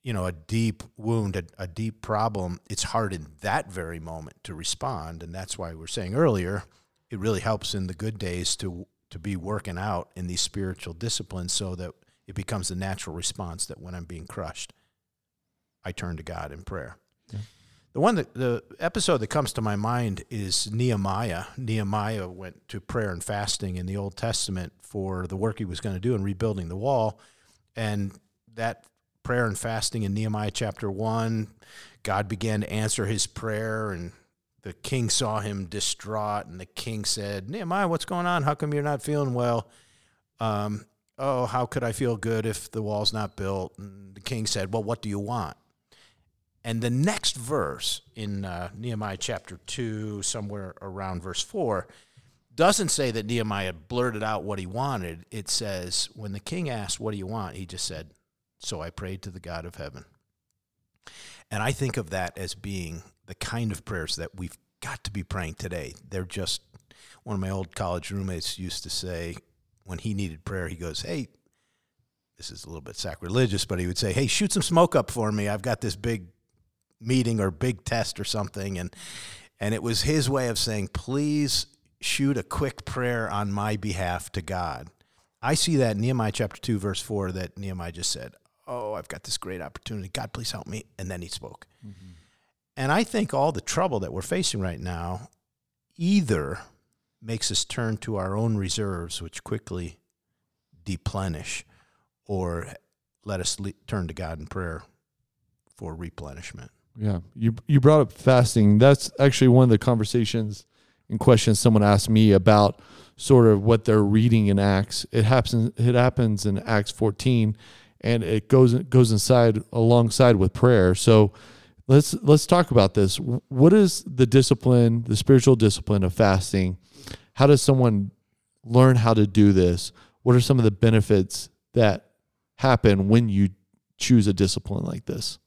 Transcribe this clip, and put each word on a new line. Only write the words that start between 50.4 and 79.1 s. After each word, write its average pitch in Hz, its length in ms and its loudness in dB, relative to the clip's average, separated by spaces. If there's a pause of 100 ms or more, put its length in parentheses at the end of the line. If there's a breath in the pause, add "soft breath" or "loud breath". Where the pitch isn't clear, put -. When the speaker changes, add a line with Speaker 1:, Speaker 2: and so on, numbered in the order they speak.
Speaker 1:
around 95 400 -10
verse 90 200 -8
four, 113 440 -4 (680 soft breath)
doesn't 175 340 2
say 131 240 -2
that 107 140 -6
Nehemiah 107 460 -4
blurted 110 520 -6
out 107 180 -4
what 98 160 -8
he 95 80 -10
wanted. 92 640 -8
It 107 180 -12
says, 95 680 -6
when 107 180 -12
the 101 80 -10
king 170 280 -8
asked, 107 300 -8
"What 110 140 -6
do 104 40 -8
you 95 100 -10
want?" 101 300 -8
he 95 100 -12
just 90 180 -10
said, 78 260 -12 (480)
"So - 240 -10
I 82 80 -12
prayed 92 320 -12
to 101 80 -14
the 90 80 -18
God 85 260 -12
of 87 120 -16
heaven." 67 280 -16 (1400 loud breath)
And 104 140 -6
I 120 80 -2
think 135 260 -6
of 87 140 -8
that 92 260 -6
as 92 200 -10
being 92 480 -10 (220)
the 92 100 -18
kind 113 340 -6
of 95 140 -10
prayers 82 320 -8
that 82 180 -12
we've 90 240 -12 (220)
got - 240 -14
to - 80 -12
be 101 100 -8
praying 87 320 -8
today. 82 400 -12 (140)
They're 92 160 -8
just, - 380 -8 (600 soft breath)
one 107 120 -10
of 98 60 -6
my 95 100 -6
old 95 240 -8
college 90 360 -6
roommates 95 480 -8
used 90 240 -10
to - 80 -16
say, 85 460 -8 (480)
when 90 140 -12
he 107 160 -6
needed 87 300 -8
prayer, 92 220 -8
he 80 80 -10
goes, 82 280 -10
"Hey," 139 260 -8 (1080)
this - 140 -16
is - 140 -18
a - 20 -18
little 80 160 -16
bit - 140 -18
sacrilegious, 98 680 -4
but 92 140 -6
he 90 80 -4
would 90 120 -6
say, 101 140 -2
"Hey, 131 140 0
shoot - 260 -2
some 196 100 -2
smoke 165 340 2
up 127 160 0
for 110 180 -2
me. 104 180 -4
I've 101 140 -6
got 107 180 -4
this 101 140 -6
big 104 320 -6 (720)
meeting 117 380 0
or 95 140 0
big 113 320 -6
test - 340 -4
or 101 60 -8
something." 98 520 -8
And, 90 160 -8 (680 loud breath)